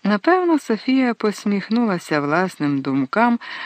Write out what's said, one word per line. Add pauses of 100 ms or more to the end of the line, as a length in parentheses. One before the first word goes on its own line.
Напевно,
Софія
посміхнулася
власним
думкам, (260)